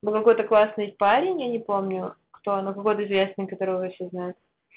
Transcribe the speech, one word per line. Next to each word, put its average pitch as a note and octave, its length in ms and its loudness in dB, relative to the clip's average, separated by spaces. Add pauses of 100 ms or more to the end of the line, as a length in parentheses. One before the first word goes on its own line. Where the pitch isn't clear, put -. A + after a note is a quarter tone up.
был G#3 100 -2
какой-то G#3+ 320 4
классный G#3+ 540 2
парень, D4 440 2
я B3 60 -4
не A#3 100 -4
помню, F#3+ 560 -4 (160)
кто, G3+ 320 -4
но G3 120 -6
какой-то G#3 300 0
известный, G3 420 -2
которого F#3 440 -4
все F#3 180 -10
знают. F3+ 280 -8 (400)